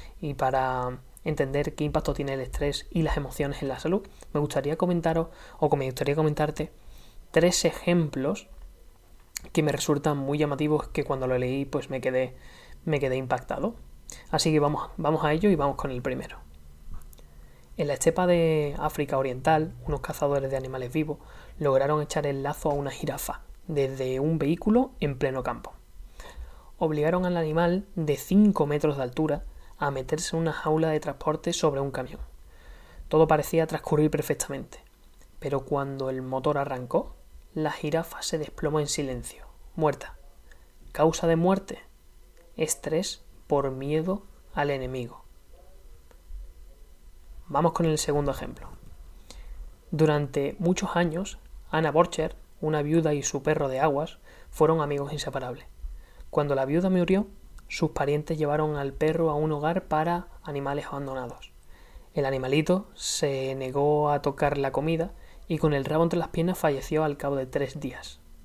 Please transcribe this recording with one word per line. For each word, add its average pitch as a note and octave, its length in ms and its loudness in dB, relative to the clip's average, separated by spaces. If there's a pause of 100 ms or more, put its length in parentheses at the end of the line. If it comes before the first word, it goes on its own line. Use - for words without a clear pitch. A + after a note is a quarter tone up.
(220)
y C#3+ 140 -4
para B2+ 640 0 (260)
entender C#3+ 480 0
qué D3 120 -2
impacto D3 280 0
tiene C#3 220 -2
el C3+ 60 -4
estrés C#3 500 -4
y E3+ 100 2
las F3+ 160 2
emociones C#3+ 460 -4
en C#3 40 -2
la B2 120 -4
salud, F#3+ 280 0 (240)
me D3+ 80 0
gustaría D3 380 0
comentaros, E3 500 2 (320)
o D3+ 100 4
que D3 80 4
me C3+ 80 -2
gustaría C3+ 300 0
comentarte, D3+ 560 0 (600)
tres F3 320 4
ejemplos D#3+ 840 0 (1040)
que D#3+ 100 4
me D3+ 80 4
resultan C#3+ 460 2
muy C#3 200 0
llamativos, D3 520 2
que C#3+ 160 -2
cuando C3 220 -2
lo B2+ 100 2
leí, B2+ 260 0
pues C#3 260 -4
me C3+ 120 -4
quedé, B2+ 340 0 (480)
me D#3 160 0
quedé C3 160 2
impactado. C3+ 600 -2 (560)
Así D#3 200 2
que D3+ 80 6
vamos, D3 380 2
vamos D#3 260 2
a D3+ 80 4
ello F3 180 4
y F#3+ 60 6
vamos C#3+ 220 2
con C#3 140 -4
el B2 100 -6
primero. C3 380 -6 (1400)
En D3+ 100 0
la C#3+ 60 0
estepa E3 340 2
de D#3+ 520 4
África D3 380 -2
Oriental, D3+ 560 2 (140)
unos C#3+ 140 -2
cazadores C#3+ 500 0
de C3+ 60 0
animales C3 340 -6
vivos D3+ 280 -2 (380)
lograron C#3+ 440 4
echar D3 260 -2
el C#3 160 -2
lazo C#3+ 260 -2
a D3 40 2
una C#3+ 180 -2
jirafa - 520 -6 (220)
desde C3 540 0
un D#3 180 2
vehículo F#3+ 640 2
en C#3+ 180 -2
pleno C3+ 240 0
campo. B2 300 -6 (1080)
Obligaron D#3+ 460 2
al F3+ 120 0
animal E3+ 480 2 (100)
de D3 220 0
cinco G3 480 6
metros D3 320 2
de C3+ 60 -2
altura D3 420 0 (320)
a C#3+ 120 -2
meterse C#3 460 -2
en E3 60 0
una D#3+ 100 2
jaula D#3+ 380 2
de D#3 100 2
transporte D#3 540 -2
sobre C#3+ 260 2
un C#3 120 -2
camión. C3 280 -8 (880)
Todo D#3 180 6
parecía D#3 420 4
transcurrir D3+ 440 2
perfectamente, C#3+ 680 -4 (600)
pero C#3 240 -2
cuando C#3 460 -2
el C3 120 -4
motor C3+ 360 0
arrancó, C#3 580 -2 (380)
la D#3 180 0
jirafa D#3+ 500 -2
se - 160 -2
desplomó D3+ 420 -2
en D3 80 0
silencio, C3 580 -6 (300)
muerta. D3+ 420 -2 (760)
¿Causa D#3+ 340 2
de E3 80 4
muerte? F#3 440 2 (760)
Estrés - 680 -2 (200)
por C#3 260 2
miedo D#3 520 -2 (300)
al C#3+ 160 0
enemigo. B2+ 560 -6 (2250)
Vamos E3 260 4
con E3+ 140 2
el D#3 100 4
segundo C#3+ 340 0
ejemplo. - 380 -8 (1200)
Durante D3 680 2
muchos F3+ 360 0
años, F3 440 0 (300)
Anna D#3 220 2
Borcher, D#3+ 460 2 (240)
una D3+ 220 0
viuda D#3 300 4
y C#3+ 80 0
su C3+ 220 -4
perro D3 240 2
de C3 140 -2
aguas, D3+ 380 2 (300)
fueron D#3+ 300 6
amigos C#3+ 320 -2
inseparables. C3 540 -6 (640)
Cuando C#3+ 260 2
la C3+ 80 2
viuda E3 260 2
murió, F#3 380 4 (400)
sus - 240 -2
parientes D3+ 460 0
llevaron D3+ 400 2
al C#3 160 -4
perro D#3+ 360 2
a D3 60 2
un D#3 160 2
hogar D#3 380 0
para E3+ 400 0 (140)
animales C#3+ 420 -4
abandonados. C3+ 640 -8 (640)
El C#3+ 120 0
animalito C#3+ 680 2
se C3+ 640 -2
negó C#3+ 540 2
a C#3+ 120 2
tocar C#3+ 360 0
la C#3 140 0
comida D#3+ 400 0 (360)
y D#3+ 100 0
con D3+ 160 2
el C#3 100 2
rabo D#3 200 2
entre E3+ 160 2
las D#3+ 100 -2
piernas F3 280 0
falleció D3+ 460 0
al D3 140 -2
cabo C#3+ 180 -2
de C3 100 -2
tres C#3 360 -4
días, - 400 -10 (240)